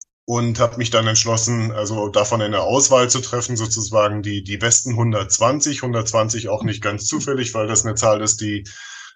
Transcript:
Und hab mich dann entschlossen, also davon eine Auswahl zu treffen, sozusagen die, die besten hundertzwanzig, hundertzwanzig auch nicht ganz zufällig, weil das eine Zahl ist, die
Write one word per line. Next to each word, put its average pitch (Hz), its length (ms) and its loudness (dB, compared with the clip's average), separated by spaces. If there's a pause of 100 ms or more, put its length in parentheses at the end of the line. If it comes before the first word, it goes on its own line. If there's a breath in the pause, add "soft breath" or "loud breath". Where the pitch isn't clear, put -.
(260)
Und 117 320 0
hab 120 200 2
mich 117 100 -2
dann 113 180 2
entschlossen, 113 640 2
also 107 380 -2
davon 104 320 2
eine 104 200 0
Auswahl 123 500 4
zu 120 100 0
treffen, 120 380 -4
sozusagen 107 640 0
die, 101 200 -4
die 101 140 -6
besten 117 400 2
hundertzwanzig, 117 880 0
hundertzwanzig 113 640 0
auch 107 140 -2
nicht 110 180 -2
ganz 104 240 -4
zufällig, 135 480 -2
weil 110 140 -2
das 107 180 0
eine 110 100 -2
Zahl 107 280 2
ist, 104 180 0
die 104 240 -4 (520 loud breath)